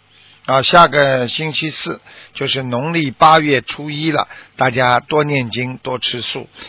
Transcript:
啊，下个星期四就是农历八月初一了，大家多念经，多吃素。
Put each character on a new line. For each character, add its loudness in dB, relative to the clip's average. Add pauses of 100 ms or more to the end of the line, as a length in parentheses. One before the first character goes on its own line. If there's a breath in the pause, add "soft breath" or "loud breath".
(460 soft breath)
啊， 2
下 6
个 2
星 -6
期 -6
四 -10 (320 loud breath)
就 -6
是 -4
农 -4
历 -2
八 4
月 2
初 -10
一 -4
了， -2 (300 loud breath)
大 0
家 2
多 0
念 -2
经， -6
多 -6
吃 -6
素。 -10 (200 loud breath)